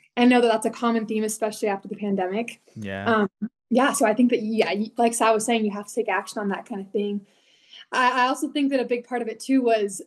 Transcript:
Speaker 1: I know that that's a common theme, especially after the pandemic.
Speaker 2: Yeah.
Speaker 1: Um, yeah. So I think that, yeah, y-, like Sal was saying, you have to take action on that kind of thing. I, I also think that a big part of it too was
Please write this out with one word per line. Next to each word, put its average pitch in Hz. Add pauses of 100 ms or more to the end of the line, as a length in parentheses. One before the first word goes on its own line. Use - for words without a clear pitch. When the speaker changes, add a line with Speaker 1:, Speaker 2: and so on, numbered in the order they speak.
(160)
Speaker 1:
I 247
know 247
that 240
that's 226
a 240
common 226
theme, 214
especially 214
after 196
the -
pandemic. 196 (140)
Speaker 2:
Yeah. 98
Speaker 1:
Um, - (400)
yeah. 240
So 233
I 214
think 247
that, 220
yeah, 214
y-, 214
like 233
Sal 226
was 214
saying, 226
you 208
have 208
to -
take 220
action 202
on 202
that 190
kind 202
of 190
thing. 202 (640)
I, 247
I 254
also 285
think 277
that 269
a 240
big 240
part 247
of 220
it 220
too 269
was 220